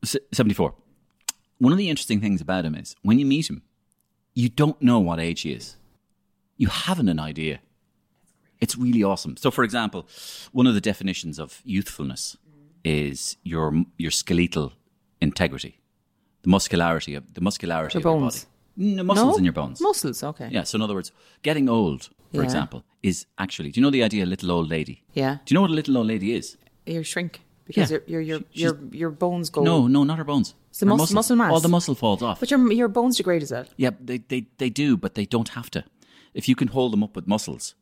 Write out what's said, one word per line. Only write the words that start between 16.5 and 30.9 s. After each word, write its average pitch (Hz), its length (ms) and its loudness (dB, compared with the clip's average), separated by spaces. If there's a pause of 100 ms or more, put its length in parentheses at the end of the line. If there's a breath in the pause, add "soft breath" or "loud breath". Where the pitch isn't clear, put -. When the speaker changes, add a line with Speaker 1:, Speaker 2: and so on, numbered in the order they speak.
Speaker 1:
muscularity 85 640 2
of, 71 200 -16
the 87 60 -8
muscularity 85 580 -4
Speaker 2:
Your - 20 -2
Speaker 1:
of 160 40 -8
your 160 160 2
Speaker 2:
bones. 127 240 -4
Speaker 1:
body. - 60 -20 (460)
No, 190 80 -4
muscles 208 300 4
Speaker 2:
No? 427 40 2
Speaker 1:
in 92 60 4
your - 80 2
bones. - 280 -6
Speaker 2:
Muscles, 339 420 -2
okay. 143 280 -10
Speaker 1:
Yeah, 104 140 -4
so - 120 -6
in 110 60 0
other 104 120 -4
words, 92 180 -8 (300 soft breath)
getting 147 260 2
old, 101 400 0 (240)
for - 60 -2
Speaker 2:
Yeah. - 40 2
Speaker 1:
example, - 420 -4 (180)
is 92 240 -2 (120)
actually, 92 320 -6
do 113 100 0
you - 60 6
know 143 40 4
the 135 120 2
idea 107 220 0
of 90 40 0
little 92 220 -4
old 85 180 2
lady? 78 440 -6
Speaker 2:
Yeah. 139 320 -2
Speaker 1:
Do - 80 0
you - 20 4
know 180 80 6
what 190 80 2
a 160 40 0
little 147 220 0
old 117 120 2
lady 107 260 -2
is? - 220 -8 (300)
Speaker 2:
You 165 180 -6
shrink 175 360 -6 (260)
because - 240 2
Speaker 1:
Yeah. 156 160 0
Speaker 2:
your, 165 140 -4
your, - 0 -
your, 160 180 -4 (140)
Speaker 1:
She, 160 100 -6
Speaker 2:
your, 160 160 0 (120)
Speaker 1:
she's 143 100 -10
Speaker 2:
your 165 100 -2
bones 175 400 -2
go 151 120 0
Speaker 1:
No, 160 240 4
no, 139 180 6
not 160 140 -2
her 156 60 -6
bones. 143 300 0 (160)
Speaker 2:
It's - 100 -8
the 196 60 4
Speaker 1:
Her 202 40 8